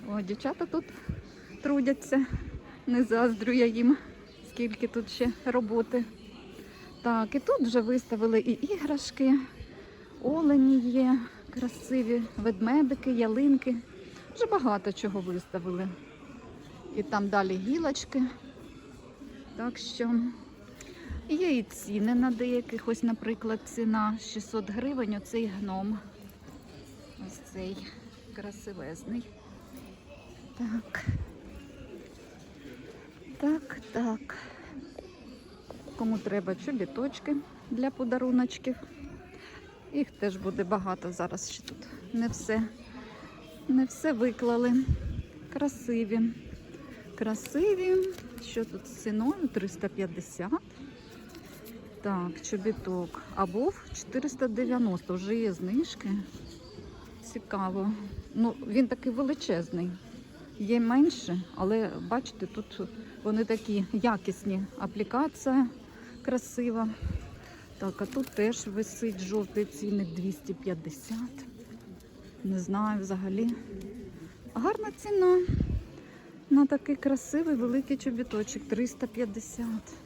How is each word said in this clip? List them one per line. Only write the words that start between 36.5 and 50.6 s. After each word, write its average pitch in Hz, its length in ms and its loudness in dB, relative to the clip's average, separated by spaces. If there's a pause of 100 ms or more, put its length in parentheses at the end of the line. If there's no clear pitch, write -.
чобіточки 269 800 -2 (360)
для 254 200 2
подаруночків. 254 840 2 (1160)
Їх 285 180 0
теж 196 260 -2
буде 202 260 -2
багато. 185 480 0
Зараз 180 400 -4
ще - 120 -10
тут - 140 -12 (360)
не 233 140 2
все, 220 360 0 (1040)
не 262 180 6
все 311 280 0
виклали. 240 600 4 (800)
Красиві. 233 680 0 (960)
Красиві. 370 960 2 (300)
Що 226 220 -2
тут - 220 -10
з - 20 -14
ціною? 247 640 0
Триста 196 340 -2
п'ятдесят. 190 640 -4 (1500)